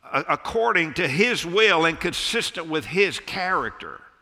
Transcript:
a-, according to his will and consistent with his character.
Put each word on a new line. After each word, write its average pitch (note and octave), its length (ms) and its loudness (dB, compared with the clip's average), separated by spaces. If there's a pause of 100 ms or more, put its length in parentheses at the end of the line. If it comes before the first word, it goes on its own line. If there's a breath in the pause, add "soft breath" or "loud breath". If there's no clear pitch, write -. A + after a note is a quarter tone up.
(100)
a-, C#3+ 160 0
according F3 680 0
to F3 120 0
his G3 380 0
will F3 400 4
and E3 160 2
consistent - 680 -4
with D#3 180 -2
his F3 340 0
character. C#3+ 800 -4 (220)